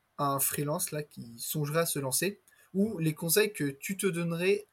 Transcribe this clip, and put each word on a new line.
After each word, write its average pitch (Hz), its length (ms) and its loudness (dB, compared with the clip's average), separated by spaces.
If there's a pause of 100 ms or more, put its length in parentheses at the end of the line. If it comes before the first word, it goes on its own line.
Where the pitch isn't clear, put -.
(160)
à 139 180 0
un 139 40 0
freelance, 147 540 -2
là, 151 100 -4
qui 120 360 -14
songerait 151 420 -2
à 170 60 2
se 143 120 -2
lancer, 139 420 0 (320)
ou 202 260 2
les 156 160 2
conseils 202 380 2
que - 120 -4
tu 143 320 -4
te 196 100 0
donnerais 175 640 0